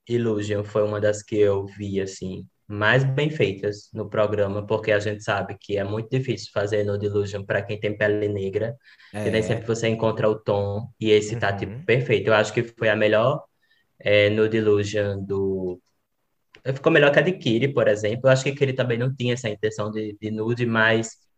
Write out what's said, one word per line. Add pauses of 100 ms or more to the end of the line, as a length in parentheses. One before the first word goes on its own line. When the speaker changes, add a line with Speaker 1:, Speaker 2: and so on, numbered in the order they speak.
Speaker 1:
Illusion
foi
uma
das
que
eu
vi,
assim, (220)
mais
bem
feitas
no
programa,
porque
a
gente
sabe
que
é
muito
difícil
fazer
Nude
Illusion
pra
quem
tem
pele
negra, (340)
que
nem
Speaker 2:
É.
Speaker 1:
sempre
você
encontra
o
tom, (120)
e
esse
tá,
tipo,
Speaker 2:
Uhum.
Speaker 1:
perfeito.
Eu
acho
que
foi
a
melhor, (560)
é,
Nude
Illusion
do, (920)
ficou
melhor
que
a
de
Kiri,
por
exemplo.
Eu
acho
que
Kiri
também
não
tinha
essa
intenção
de,
de
nude,
mas, (280)